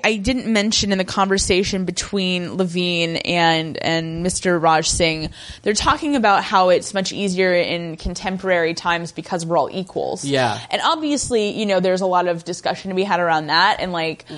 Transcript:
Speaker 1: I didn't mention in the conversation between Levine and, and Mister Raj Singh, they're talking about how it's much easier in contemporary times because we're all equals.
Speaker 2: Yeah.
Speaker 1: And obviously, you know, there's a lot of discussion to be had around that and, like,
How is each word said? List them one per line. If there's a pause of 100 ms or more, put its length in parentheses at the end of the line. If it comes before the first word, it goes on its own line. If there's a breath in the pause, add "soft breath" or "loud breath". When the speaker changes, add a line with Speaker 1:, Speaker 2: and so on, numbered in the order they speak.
Speaker 1:
I
didn't
mention
in
the
conversation
between
Levine
and,
and
Mister
Raj
Singh, (320 loud breath)
they're
talking
about
how
it's
much
easier
in
contemporary
times
because
we're
all
equals.
Speaker 2:
Yeah. (100)
Speaker 1:
And
obviously,
you
know,
there's
a
lot
of
discussion
to
be
had
around
that
and,
like, (120)